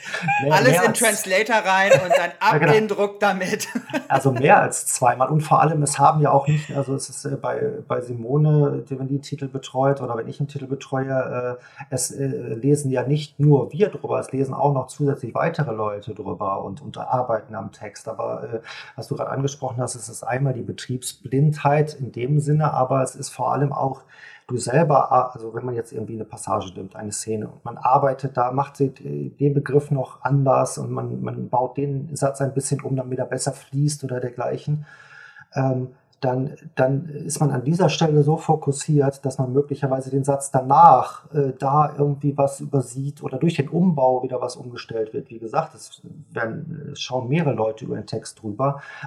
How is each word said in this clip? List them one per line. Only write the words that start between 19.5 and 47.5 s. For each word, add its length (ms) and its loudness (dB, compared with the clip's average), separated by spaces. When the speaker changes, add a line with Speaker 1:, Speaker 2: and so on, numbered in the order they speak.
Speaker 1:
hast, 140 -4
es 160 -14
ist 140 -14
einmal 280 -2
die 100 -6
Betriebsblindheit 1300 -2
in 180 -10
dem 260 0
Sinne, 360 2
aber 280 2
es 120 -4
ist 160 -12
vor 220 -2
allem 200 0
auch 300 -4
du 100 -4
selber, 560 4
a-, 200 4
also 220 -12
wenn 100 -8
man 100 -4
jetzt 180 -8
irgendwie 220 -8
eine 100 -8
Passage 500 -4
nimmt, 220 -14
eine 160 -10
Szene, 360 -6
und 160 -18
man 140 -10
arbeitet 580 2
da, 160 0
macht 240 -4
sie, 100 2
äh, 440 -8
den 240 0
Begriff 360 2
noch 320 -4
anders 560 2
und 120 -6
man, 320 -6
man 260 -6
baut 280 -2
den 400 -4
Satz 240 -2
ein 140 -2
bisschen 280 -2
um, 140 -2
damit 220 -4
er 80 -2
besser 260 -4
fließt 520 -2
oder 160 -4
dergleichen, 680 -4
ähm, 340 0
dann, 340 -2
dann 320 0
ist 320 -6
man 100 2
an 140 -4
dieser 240 4
Stelle 340 4
so 140 4
fokussiert, 880 0
dass 120 -6
man 140 -2
möglicherweise 560 0
den 140 0
Satz 300 0
danach, 800 8
äh, 240 0
da 400 2
irgendwie 400 0
was 220 2
übersieht 640 -4
oder 140 -6
durch 180 2
den 120 -2
Umbau 540 4
wieder 180 -4
was 140 -4
umgestellt 580 -6
wird. 180 -8
Wie 100 -14
gesagt, 340 -4
es 260 -20
werden, 600 -6
es 80 -12
schauen 280 -4
mehrere 260 2